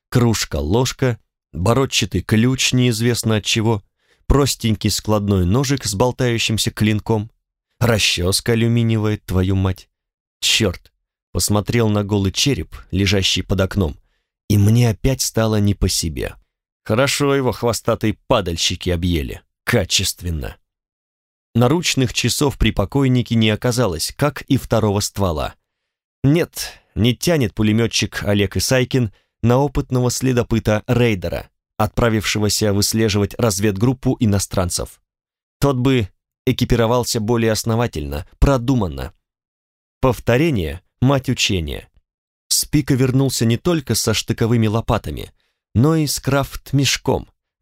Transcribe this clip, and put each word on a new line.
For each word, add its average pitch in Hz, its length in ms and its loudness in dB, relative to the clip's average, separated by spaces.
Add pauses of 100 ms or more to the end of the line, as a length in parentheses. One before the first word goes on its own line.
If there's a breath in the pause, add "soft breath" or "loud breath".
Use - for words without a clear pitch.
кружка-ложка, 117 1080 0 (340)
бородчатый 110 680 0
ключ 120 520 0
неизвестно 117 640 0
от 104 80 -6
чего, 110 380 -2 (440)
простенький 123 600 0
складной 101 560 0
ножик 131 400 0
с 104 80 -4
болтающимся 117 760 0
клинком, 107 600 -2 (480)
расческа 101 720 0
алюминиевая, 113 640 2
твою 95 380 0
мать. 95 340 -2 (500)
Черт! - 520 -2 (400)
Посмотрел 104 560 0
на 104 160 0
голый 98 300 0
череп, - 420 -2 (160)
лежащий 95 500 0
под 95 200 -2
окном, 95 360 -2 (520)
и 101 80 4
мне 113 320 4
опять 131 320 -2
стало 110 400 0
не 101 120 2
по - 140 -2
себе. 65 480 -6 (480)
Хорошо 139 520 0
его 127 180 0
хвостатые 113 640 -2 (100)
падальщики 90 640 -2
объели. 85 520 -2 (220)
Качественно. 85 960 -2 (960)
Наручных 127 600 2
часов - 440 -2
при 113 140 2
покойнике 123 640 0
не 110 140 4
оказалось, 107 680 -2
как 143 280 -2
и - 120 0
второго 107 460 0
ствола. 87 540 -4 (680)
Нет, - 560 0 (160)
не 113 180 4
тянет 143 400 0
пулеметчик 107 680 0
Олег 101 320 0
Исайкин 127 560 0 (300)
на 120 160 2
опытного 131 520 -2
следопыта-рейдера, 113 1400 -2 (280)
отправившегося 107 960 0
выслеживать 104 640 0
разведгруппу 110 840 0
иностранцев. - 840 -2 (580)
Тот 139 160 2
бы 123 320 2 (380)
экипировался 120 760 0
более 113 320 0
основательно, 104 760 -4 (140 soft breath)
продуманно. 117 720 0 (840)
Повторение — 117 840 0 (200)
мать 131 260 2
учения. 85 640 -4 (580)
Спика - 460 0
вернулся 131 520 2
не 117 120 2
только 165 380 -2
со - 180 0
штыковыми 113 540 0
лопатами, 101 640 -4 (420)
но 147 220 4
и 151 100 0
с - 120 -4
крафт-мешком. 135 1080 -2 (340)